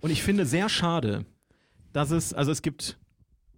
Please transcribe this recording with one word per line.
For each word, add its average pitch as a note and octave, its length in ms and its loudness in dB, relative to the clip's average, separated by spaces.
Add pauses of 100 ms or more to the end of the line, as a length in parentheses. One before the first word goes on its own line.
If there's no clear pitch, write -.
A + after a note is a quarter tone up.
Und D#3 80 -2
ich D3+ 140 0
finde G3 240 2
sehr F3 220 0
schade, A#2+ 540 0 (680)
dass C#3 160 0
es, D#3+ 240 0
also C#3 180 0
es - 120 -2
gibt - 340 -6 (600)